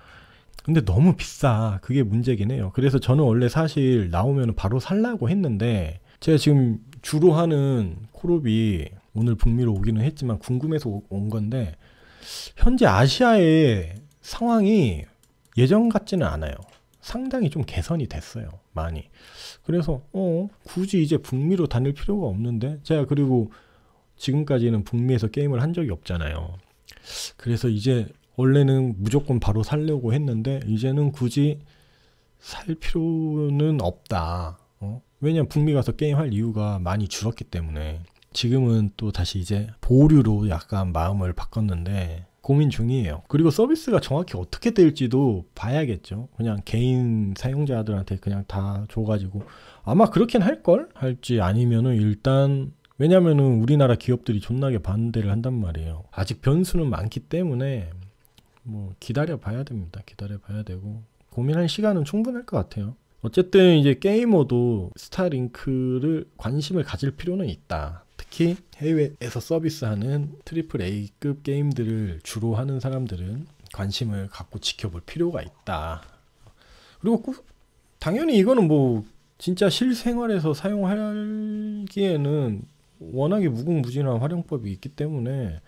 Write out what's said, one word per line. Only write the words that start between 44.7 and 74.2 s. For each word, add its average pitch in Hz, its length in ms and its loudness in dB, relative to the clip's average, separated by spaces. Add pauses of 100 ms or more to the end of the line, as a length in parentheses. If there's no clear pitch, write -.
될지도 131 720 4 (100)
봐야겠죠. 120 800 -4
그냥 110 300 -2
개인 117 720 0
사용자들한테 110 800 -2
그냥 101 300 -4
다 101 420 -4
줘가지고 104 540 -4 (400)
아마 202 260 4
그렇긴 233 320 2
할걸? 240 520 2
할지 123 460 -2
아니면은 117 560 2
일단, 135 800 0 (240)
왜냐면은 147 640 6
우리나라 131 340 4
기업들이 120 460 -2
존나게 127 380 -2
반대를 107 520 -2
한단 117 220 -2
말이에요. 80 580 -6
아직 - 300 -6
변수는 160 480 2
많기 110 320 -4
때문에 135 680 -4 (720)
뭐 104 360 -10
기다려봐야 135 640 -6
됩니다. 95 420 -10
기다려봐야 104 580 -12
되고 104 380 -12 (280)
고민할 156 400 -2
시간은 208 340 0
충분할 240 420 -4
것 170 120 -4
같아요. 107 400 -6 (240)
어쨌든 180 560 6
이제 143 160 6
게이머도 127 1040 2
스타링크를 131 1300 -4 (120)
관심을 147 460 -2
가질 - 280 -4
필요는 180 360 -4
있다. 78 560 -8 (120)
특히 170 420 -2 (200)
해외에서 147 640 -2
서비스하는 143 960 -4 (100)
트리플 160 360 -6
에이급 143 640 -6
게임들을 113 800 -2
주로 113 320 -4
하는 131 240 -4
사람들은 123 680 -6 (260)
관심을 101 560 -6